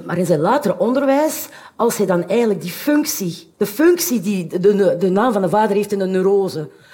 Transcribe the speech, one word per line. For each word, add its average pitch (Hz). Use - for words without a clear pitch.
maar 170
in 180
zijn 160
latere 208
onderwijs, 269
als 226
hij 202
dan 175
eigenlijk 208
die 170
functie, 294
de 208
functie 330
die 185
de, 160
de, 196
de 185
naam 214
van 294
de -
vader 247
heeft 208
in 196
de 190
neurose, 185